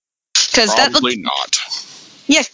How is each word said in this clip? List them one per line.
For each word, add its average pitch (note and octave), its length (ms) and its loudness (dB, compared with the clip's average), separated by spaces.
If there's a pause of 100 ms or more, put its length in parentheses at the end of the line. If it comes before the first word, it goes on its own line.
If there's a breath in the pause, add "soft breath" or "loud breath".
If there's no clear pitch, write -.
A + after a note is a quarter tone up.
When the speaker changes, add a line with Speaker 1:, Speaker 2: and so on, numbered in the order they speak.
(540)
Speaker 1:
'Cause A3 220 4
that C4 160 4
Speaker 2:
Probably B2+ 260 0
Speaker 1:
looks F#2+ 60 -10
Speaker 2:
not. C2+ 380 -4 (680)
Speaker 1:
Yeah, D4 160 2 (120)